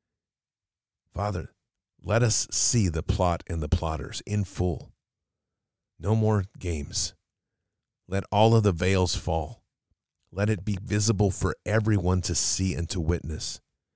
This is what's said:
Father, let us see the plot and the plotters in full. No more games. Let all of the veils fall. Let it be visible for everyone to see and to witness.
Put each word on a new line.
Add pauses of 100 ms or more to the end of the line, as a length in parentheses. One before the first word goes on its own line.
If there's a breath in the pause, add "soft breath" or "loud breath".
(1160)
Father, (460)
let
us
see
the
plot
and
the
plotters
in
full. (1080)
No
more (140)
games. (920)
Let
all
of
the
veils
fall. (680)
Let
it
be
visible
for (100)
everyone
to
see
and
to
witness. (360)